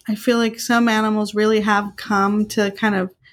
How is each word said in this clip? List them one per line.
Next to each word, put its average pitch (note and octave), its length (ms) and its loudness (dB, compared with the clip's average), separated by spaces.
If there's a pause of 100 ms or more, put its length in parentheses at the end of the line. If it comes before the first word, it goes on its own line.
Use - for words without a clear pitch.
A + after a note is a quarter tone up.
I G#3+ 80 -2
feel A#3 240 0
like A3+ 200 -2
some A#3 300 2
animals G#3+ 460 0
really G#3+ 260 2
have G3+ 340 0
come G#3 520 0
to G3+ 240 0
kind G#3 240 -2
of, F#3 180 -2 (200)